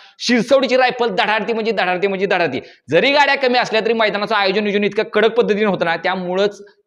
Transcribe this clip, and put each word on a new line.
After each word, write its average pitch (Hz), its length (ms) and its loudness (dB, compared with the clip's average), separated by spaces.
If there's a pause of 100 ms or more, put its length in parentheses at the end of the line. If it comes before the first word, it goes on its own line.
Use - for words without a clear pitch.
(180)
शिरसवडीची 254 580 2
रायफल 247 320 0
धडाडती 208 440 -2
म्हणजे 220 200 -2
धडाडती 185 340 -2
म्हणजे 196 200 -2
धडाडती. 170 340 -2 (300)
जरी 208 220 2
गाड्या 277 220 4
कमी 254 240 0
असल्या 214 220 0
तरी 214 120 0
मैदानाचं 208 420 0
आयोजन 202 300 0
नियोजन 208 200 0
इतकं 202 180 -2
कडक 214 280 0
पद्धतीने 214 340 0
होतं 185 200 0
ना, 165 120 0
त्यामुळंच, 185 680 -2 (240)